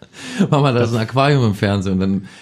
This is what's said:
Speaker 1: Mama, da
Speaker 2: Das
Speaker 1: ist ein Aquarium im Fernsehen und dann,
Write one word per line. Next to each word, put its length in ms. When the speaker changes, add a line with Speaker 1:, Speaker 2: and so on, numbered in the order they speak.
Speaker 1:
Mama, 220
da 60
Speaker 2:
Das 120
Speaker 1:
ist 60
ein 60
Aquarium 420
im 100
Fernsehen 400
und 60
dann, 280